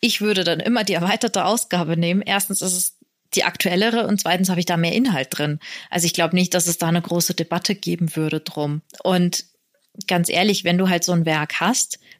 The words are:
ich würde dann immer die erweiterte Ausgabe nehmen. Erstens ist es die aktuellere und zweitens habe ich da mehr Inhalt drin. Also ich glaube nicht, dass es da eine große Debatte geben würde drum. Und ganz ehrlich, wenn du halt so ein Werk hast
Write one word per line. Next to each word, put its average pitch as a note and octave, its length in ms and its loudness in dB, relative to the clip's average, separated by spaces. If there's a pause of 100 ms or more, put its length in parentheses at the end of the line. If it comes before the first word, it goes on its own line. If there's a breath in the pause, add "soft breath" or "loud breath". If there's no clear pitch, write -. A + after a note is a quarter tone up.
ich A#3+ 180 2
würde G3+ 240 2
dann D#3+ 160 0
immer A3+ 240 0
die G3 100 -2
erweiterte G3 520 0
Ausgabe F3 500 0
nehmen. E3+ 260 2
Erstens G3 400 -2
ist F3+ 120 -2
es F3+ 200 -4 (400)
die - 100 2
aktuellere G3+ 640 0
und G3 140 0
zweitens F3+ 280 0
habe F3+ 120 0
ich F3 40 -4
da F3 120 0
mehr E3 160 0
Inhalt G3 380 0
drin. D3 280 -2 (300 loud breath)
Also F3 160 -2
ich E3 80 0
glaube E3 200 0
nicht, F3+ 200 2
dass F3 120 2
es E3+ 120 -2
da E3+ 100 -2
eine E3+ 140 2
große E3+ 320 -2
Debatte F3 420 -2
geben E3+ 400 -2
würde D#3 240 -2
drum. D3 420 -4 (220)
Und F3+ 400 2 (640)
ganz F3 220 2
ehrlich, F#3+ 340 2
wenn F3 140 2
du F#3 100 2
halt F3 160 2
so F3+ 80 0
ein E3+ 140 4
Werk D#3 340 0
hast - 400 0 (200 loud breath)